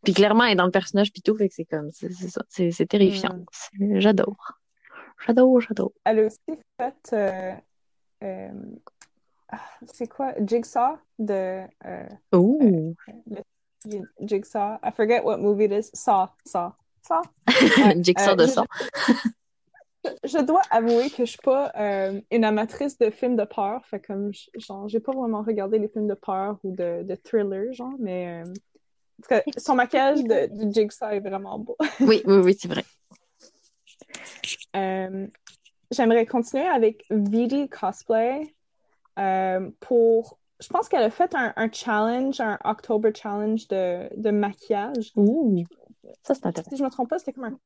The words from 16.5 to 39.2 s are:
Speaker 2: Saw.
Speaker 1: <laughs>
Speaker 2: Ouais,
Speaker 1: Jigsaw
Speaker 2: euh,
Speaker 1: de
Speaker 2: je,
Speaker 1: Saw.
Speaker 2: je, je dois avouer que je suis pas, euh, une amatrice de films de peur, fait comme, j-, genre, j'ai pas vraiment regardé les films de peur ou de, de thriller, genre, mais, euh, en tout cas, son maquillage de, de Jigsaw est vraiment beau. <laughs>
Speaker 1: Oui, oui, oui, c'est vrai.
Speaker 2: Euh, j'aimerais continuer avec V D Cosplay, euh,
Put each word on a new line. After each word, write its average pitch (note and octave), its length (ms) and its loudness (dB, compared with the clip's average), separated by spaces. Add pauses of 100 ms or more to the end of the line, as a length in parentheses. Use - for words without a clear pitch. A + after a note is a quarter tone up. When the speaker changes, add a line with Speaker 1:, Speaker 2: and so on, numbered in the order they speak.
Speaker 2:
Saw. E4 140 0 (260)
Speaker 1:
<laughs> - 320 6
Speaker 2:
Ouais, G3 240 6
Speaker 1:
Jigsaw F#3 300 4
Speaker 2:
euh, - 20 4
Speaker 1:
de A3+ 120 6
Speaker 2:
je, C4+ 40 4
Speaker 1:
Saw. B3 140 0 (1400)
Speaker 2:
je, - 60 -6 (140)
je C#4+ 140 -2
dois D#4 320 2
avouer A#3 400 2
que B3 140 -4
je A#3 60 -4
suis - 80 -18
pas, C4+ 380 0
euh, G3 440 -4 (100)
une A3+ 140 4
amatrice A3 540 -2
de A3 120 4
films B3 260 -2
de G#3 80 0
peur, G#3+ 420 -6
fait G3 140 -10
comme, G3+ 320 -8
j-, - 240 -20
genre, G3+ 320 -14
j'ai A3 120 -2
pas C4 120 -6
vraiment A#3 300 -4
regardé G#3 360 -2
les G#3+ 100 -2
films G#3+ 200 -4
de G3 60 -2
peur G3+ 500 -6
ou F#3 100 -6
de, F3 280 -6
de F#3+ 120 -8
thriller, G3+ 580 -4
genre, B3 260 -12
mais, F3+ 440 -8
euh, F3 80 -14
en - 720 -20
tout - 60 -20
cas, A3 140 2 (160)
son - 160 -2
maquillage C4+ 500 2
de, G#3 400 0
de G#3 80 -2
Jigsaw G#3+ 380 -2
est G3+ 100 -4
vraiment G3 380 -10
beau. - 200 -10
<laughs> D4+ 220 -4
Speaker 1:
Oui, A3+ 260 6
oui, G3 120 6
oui, F#3 200 6
c'est F3+ 100 -12
vrai. - 160 -4 (1900)
Speaker 2:
Euh, F#3+ 500 -4 (640)
j'aimerais A3+ 360 4
continuer C4 400 -2
avec A3+ 440 2
V G#3+ 360 0
D C#4 220 -2
Cosplay, A#3 840 -4 (640)
euh, F#3+ 520 -2 (100)